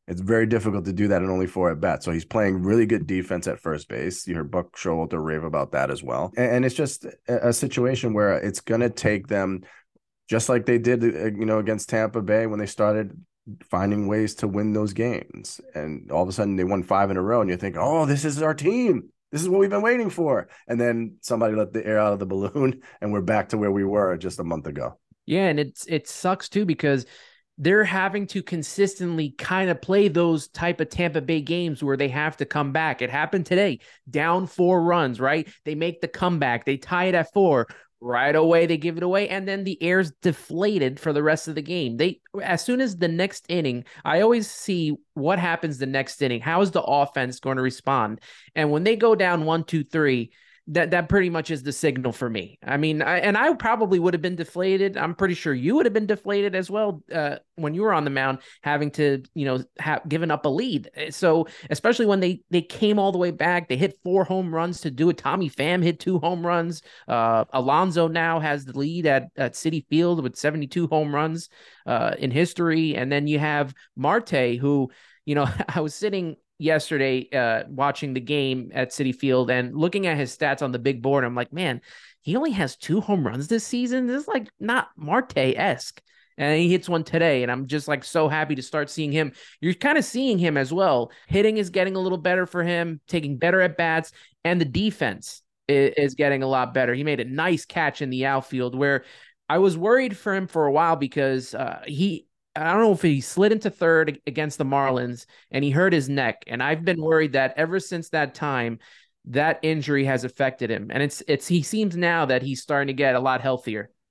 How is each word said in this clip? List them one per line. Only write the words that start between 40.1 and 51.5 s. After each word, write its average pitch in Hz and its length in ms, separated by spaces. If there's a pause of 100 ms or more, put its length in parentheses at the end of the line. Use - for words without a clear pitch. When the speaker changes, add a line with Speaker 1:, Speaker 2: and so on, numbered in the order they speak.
Speaker 2:
deflated 160 800
for 160 100
the 147 100
rest 156 280
of 156 60
the 156 60
game. 143 360
They, 170 240 (200)
as 175 220
soon 247 160
as 240 160
the 170 140
next 180 400
inning, 143 340 (220)
I 160 160
always 226 280
see 165 460 (200)
what 160 220
happens 170 400
the 135 80
next 135 360
inning. 123 180
How 160 220
is 196 100
the 165 100
offense 139 600
going 135 160
to 127 40
respond? 123 600 (340)
And 151 160
when 156 140
they 226 100
go 226 200
down 175 280
one, 160 220
two, 156 180
three, 135 480 (400)
that, 165 200
that 175 180
pretty 185 220
much 160 180
is 147 140